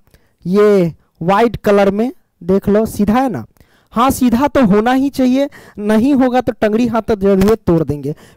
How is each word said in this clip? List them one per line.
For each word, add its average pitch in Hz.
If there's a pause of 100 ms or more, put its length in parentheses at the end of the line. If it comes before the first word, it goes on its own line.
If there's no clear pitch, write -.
(460)
ये 190 (280)
white 196
color 202
में 220 (320)
देख 190
लो, 208
सीधा 208
है 262
ना। 127 (480)
हाँ, 247
सीधा 247
तो 285
होना 214
ही 262
चाहिए, 269 (300)
नहीं 214
होगा 254
तो 240
टंगड़ी 220
हाथ 220
तो 233
जरूर 196
तोड़ 165
देंगे। 143 (220)